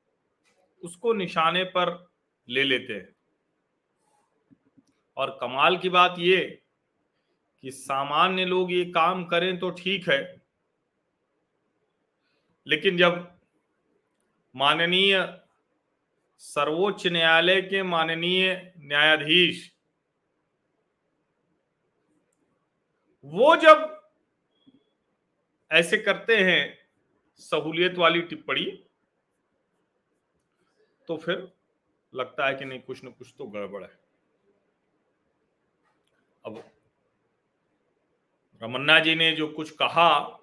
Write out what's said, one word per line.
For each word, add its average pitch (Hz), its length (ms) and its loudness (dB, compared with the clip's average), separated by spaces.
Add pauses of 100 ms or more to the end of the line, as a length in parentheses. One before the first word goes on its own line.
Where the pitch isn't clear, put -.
(840)
उसको 226 300 -4
निशाने 175 520 -2
पर 180 460 -4 (380)
ले 131 160 -2
लेते 127 300 -2
हैं? 98 220 -16 (2000)
और 135 240 -6
कमाल 160 380 0
की 185 100 -6
बात 180 300 4
ये 175 440 0 (1000)
कि 135 100 -14
सामान्य 147 720 -2
लोग 180 280 -2
ये 180 120 -2
काम 175 400 0
करें 175 340 -2
तो 180 120 -6
ठीक 175 380 -6
है, 139 340 -4 (2250)
लेकिन 156 300 0
जब 175 420 2 (1160)
माननीय 175 840 2 (960)
सर्वोच्च 165 680 -2
न्यायालय 170 560 4
के 190 200 -4
माननीय 175 960 -2
न्यायाधीश 151 960 0 (3500)
वो 220 320 4
जब 311 520 6 (1600)
ऐसे 170 260 2
करते 202 380 -2
हैं 180 480 0 (520)
सहूलियत 165 600 -4
वाली 170 240 2
टिप्पणी, 156 640 -8 (2250)
तो 165 80 -8
फिर 180 360 -8 (640)
लगता 131 320 -6
है 135 80 -2
कि 139 100 -12
नहीं, 131 160 -14
कुछ 127 240 -16
न 131 40 -20
कुछ - 300 -20
तो 143 60 -14
गड़बड़ 101 400 -12
है। - 140 -20 (2500)
अब 113 240 -18 (1900)
रमन्ना 135 380 2
जी 160 140 0
ने 160 180 2
जो 156 160 -4
कुछ 156 220 -12
कहा, 147 720 2